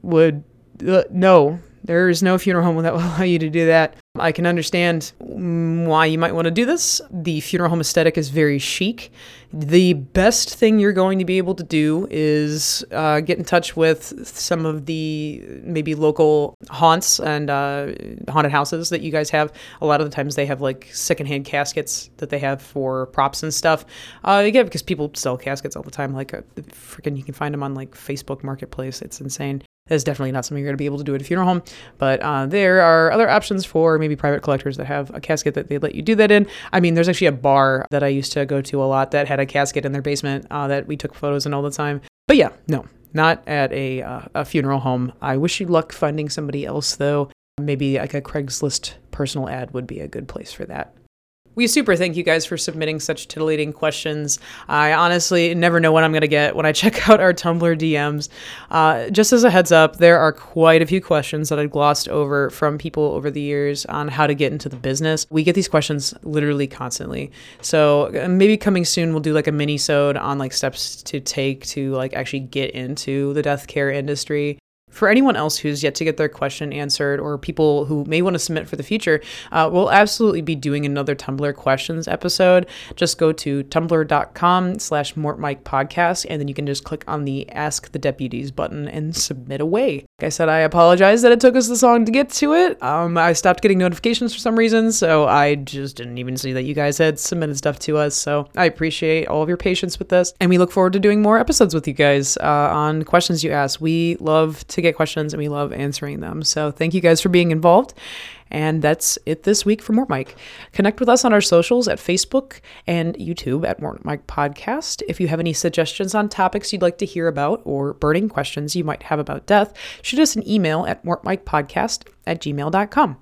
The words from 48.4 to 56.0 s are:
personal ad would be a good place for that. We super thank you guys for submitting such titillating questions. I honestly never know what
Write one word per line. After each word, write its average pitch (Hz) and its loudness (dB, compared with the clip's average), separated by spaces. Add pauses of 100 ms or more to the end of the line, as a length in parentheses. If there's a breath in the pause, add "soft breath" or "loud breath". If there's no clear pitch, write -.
personal 131 -6
ad 127 -8
would 127 -8
be - -12
a 73 -12
good 131 -12
place - -14
for - -12
that. 73 -12 (600)
We 240 0
super 220 2
thank 170 -2
you 175 -4
guys 165 2
for 170 -8
submitting 156 -6
such - -8
titillating 156 -2
questions. 151 -4 (300 loud breath)
I 151 2
honestly 170 2
never 170 2
know 160 4
what 160 6